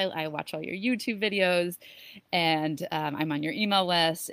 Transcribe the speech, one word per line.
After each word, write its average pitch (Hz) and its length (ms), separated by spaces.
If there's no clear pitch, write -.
I, 160 100
I - 20
watch 151 260
all 156 100
your - 120
YouTube 220 440
videos 180 580
and, 160 600
um, 151 240
I'm 156 160
on 147 100
your 156 120
email 196 320
list." 170 480